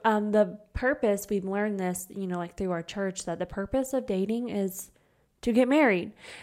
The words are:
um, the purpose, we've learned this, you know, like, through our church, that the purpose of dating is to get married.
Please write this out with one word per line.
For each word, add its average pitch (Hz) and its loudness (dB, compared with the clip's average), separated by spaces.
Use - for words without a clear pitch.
um, 214 2
the 208 4
purpose, 240 0
we've 196 0
learned 202 -2
this, 180 -4
you 196 -8
know, 180 -4
like, 175 -8
through 190 -2
our 170 -2
church, 190 -6
that 170 -4
the 180 -4
purpose 262 -4
of 254 -2
dating 220 -2
is 190 -4
to 233 2
get 247 6
married. 226 4